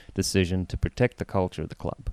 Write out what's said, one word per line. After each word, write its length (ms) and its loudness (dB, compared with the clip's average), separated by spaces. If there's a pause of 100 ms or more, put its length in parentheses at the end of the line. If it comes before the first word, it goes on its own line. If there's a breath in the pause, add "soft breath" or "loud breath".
(140 soft breath)
decision 520 2
to 100 -6
protect 420 0
the 60 -4
culture 380 -2
of 60 -6
the 60 -10
club. 380 -8